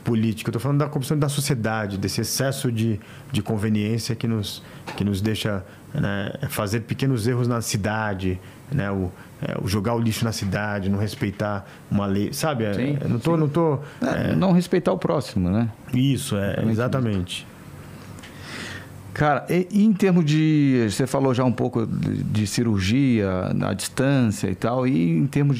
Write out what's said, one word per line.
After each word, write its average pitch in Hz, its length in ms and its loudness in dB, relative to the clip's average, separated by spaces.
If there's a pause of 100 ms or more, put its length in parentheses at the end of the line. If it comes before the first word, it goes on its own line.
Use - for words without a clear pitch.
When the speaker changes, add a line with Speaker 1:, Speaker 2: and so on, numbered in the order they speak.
Speaker 1:
política. 113 460 0
Eu - 20 0
tô 113 80 -2
falando 143 180 2
da 147 80 2
corrupção 143 320 -2
da 147 100 2
sociedade, 110 720 -2
desse 98 220 -2
excesso 131 500 -2
de, 110 280 0 (340)
de 104 100 0
conveniência 110 720 0
que 117 120 -4
nos, 110 360 -2 (340)
que 95 80 0
nos 101 160 0
deixa, 104 440 0 (280)
né, 101 400 -2 (160)
fazer 107 320 -2
pequenos 123 460 0
erros 123 200 2
na 120 140 0
cidade, 101 800 -2 (320)
né, 101 180 0
o, 95 200 -2 (300)
é, - 220 -4
o - 60 -4
jogar 104 260 0
o 117 60 0
lixo 117 240 0
na 113 80 0
cidade, 104 560 -2
não 98 100 0
respeitar 104 680 -4 (240)
uma 101 160 2
lei, 101 260 0
sabe? 139 320 -2
É, 101 100 -2
Speaker 2:
Sim, 135 260 -2
Speaker 1:
eu 151 80 -4
não 120 100 0
tô, 165 160 0
Speaker 2:
sim. 160 60 2
Speaker 1:
não 151 80 2
tô, 156 300 2 (240)
Speaker 2:
É, - 300 0
Speaker 1:
é, - 40 2
Speaker 2:
não 180 160 4
respeitar 180 400 4
o 185 60 0
próximo, 104 500 0
né? 113 200 2 (260)
Speaker 1:
Isso, 127 420 2
é, 98 140 0
Speaker 2:
Exatamente. 110 220 0
Speaker 1:
exatamente. 110 760 0 (1700)
Speaker 2:
Cara, 147 380 2
e, 180 200 2
e 208 140 6
em 220 80 8
termos 180 320 4
de, 147 640 4
você 104 160 0
falou 135 300 2
já 131 100 2
um 127 80 4
pouco 120 320 0
de, 98 380 -2
de 104 240 0
cirurgia, 107 1040 2
na 98 220 0
distância 123 760 2
e 92 60 0
tal, 127 320 0
e 160 320 2
em 147 80 2
termos 143 320 2